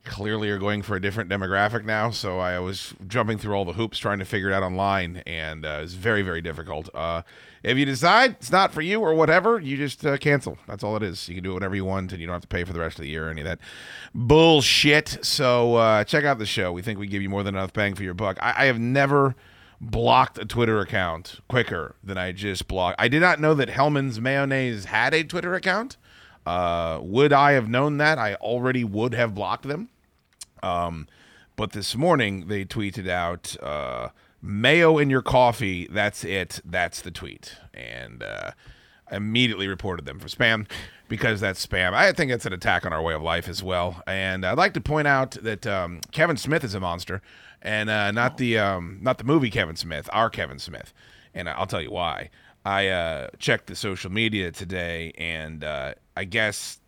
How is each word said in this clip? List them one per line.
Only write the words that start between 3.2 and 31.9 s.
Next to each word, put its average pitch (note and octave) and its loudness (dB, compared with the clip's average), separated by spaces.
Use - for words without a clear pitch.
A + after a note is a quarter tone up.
through G#2 -4
all G2 0
the E2+ -6
hoops A2 -4
trying G2+ -2
to F#2+ -6
figure G2 -2
it - 2
out F#2+ 2
online, F#2 0
and, D#2 -8
uh, D2+ -6
it's F2 -10
very, G2+ 0
very F2 -2
difficult. D#2+ -8
Uh, E2 -4
if B2 0
you C#3 2
decide F3+ 4
it's B2 -8
not F#3 4
for D#3 -4
you G3+ 0
or D#3+ 2
whatever, F3 6
you C#3 -4
just, C#3 -4
uh, C#3+ 2
cancel. C#3 0
That's G#2 -10
all G#2 -2
it G#2+ 0
is. F2+ -6
You F2 -10
can F2+ -8
do F#2 -4
whatever F#2+ -4
you F#2+ -2
want, F#2+ -2
and F#2 -8
you E2 -8
don't F2 -4
have E2+ -8
to - -20
pay F2 -2
for F2 -6
the E2+ -4
rest E2 -4
of - -10
the C#2 -8
year D#2 -6
or D#2+ -6
any D#2+ -8
of D2+ -6
that F2 -4
bullshit. D3 6
So, B2 4
uh, A2 6
check D3 0
out C#3 2
the G#2+ -4
show. F#2+ -2
We F2 -6
think G#2 -6
we G2+ -6
give G2 -2
you F#2+ -4
more G2 0
than G2 -2
enough F#2+ -4
bang G2+ 0
for G2+ -8
your F#2 -6
buck. F#2+ -2
I, A#2+ 0
I C3+ 4
have B2 4
never C#3 4
blocked A#2+ 4
a G#2 -10
Twitter A2 2
account F2+ -4
quicker G2+ -2
than F#2+ -6
I F#2 -2
just F#2+ -4
blocked. F#2 0
I A#2 4
did C#3+ 4
not F3 6
know D#3 4
that C3 0
Hellman's C3+ 2
Mayonnaise C3 0
had A#2+ 2
a D#3+ 2
Twitter F3 -4
account. F#3+ -2
Uh, E2+ 0
would B2 4
I C#3+ 8
have A#2+ 4
known C#3 0
that, D3+ 4
I G#2 0
already B2 0
would A2 0
have A#2 2
blocked G2+ -4
them. E3+ -8
Um, F2 -2
but G#2+ -6
this G#2 -6